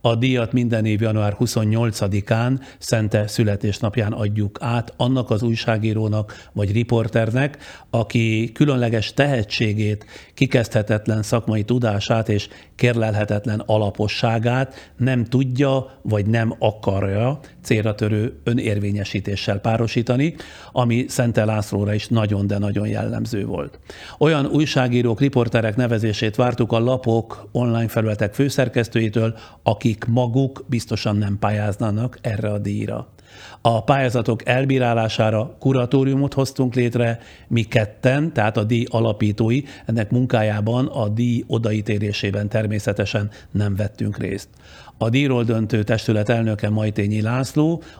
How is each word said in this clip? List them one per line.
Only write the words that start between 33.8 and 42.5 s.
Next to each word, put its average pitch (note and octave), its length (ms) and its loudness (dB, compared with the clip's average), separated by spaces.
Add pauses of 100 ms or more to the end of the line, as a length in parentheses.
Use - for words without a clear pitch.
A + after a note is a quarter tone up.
pályázatok B2 640 2
elbírálására A#2 1120 2
kuratóriumot C3+ 720 2
hoztunk C3 420 0
létre, A#2+ 440 2 (280)
mi A#2 140 2
ketten, C3 720 0
tehát A2 240 0
a A2 60 0
díj A#2 260 0
alapítói, A2+ 720 0 (240)
ennek A2+ 260 -2
munkájában, A#2 720 0
a A#2 240 -4
díj A#2+ 380 0
odaítélésében G#2 1000 -2
természetesen G#2 800 -2 (220)